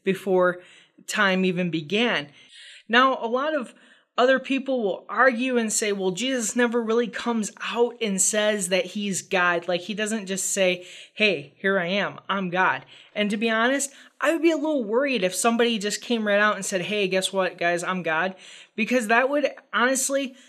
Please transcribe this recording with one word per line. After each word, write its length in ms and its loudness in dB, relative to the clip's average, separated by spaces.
before 580 2
time 380 2
even 240 0
began. 580 -2
Now, 340 4
a 60 -4
lot 280 -2
of 180 -4
other 220 6
people 440 -2
will 260 -2
argue 480 0
and 140 -2
say, 220 -2
"Well, 180 -2
Jesus 440 -4
never 260 2
really 260 0
comes 440 -4
out 400 0
and 200 0
says 480 0
that 180 0
he's 340 -4
God." 460 0
Like, 140 0
he 120 -8
doesn't 340 -4
just 240 -4
say, 340 0
"Hey, 440 0
here 220 2
I 80 -2
am, 320 -2
I'm 200 -2
God." 360 0
And 160 0
to 60 -2
be 120 0
honest, 400 0
I 140 2
would 80 -2
be 100 6
a 60 2
little 260 0
worried 400 0
if 100 0
somebody 460 2
just 220 -4
came 260 -2
right 120 4
out 160 4
and 100 -8
said, 160 -2
"Hey, 260 -2
guess 260 0
what, 240 -2
guys, 260 0
I'm 200 -4
God," 320 -2
because 320 0
that 220 4
would 200 0
honestly 640 0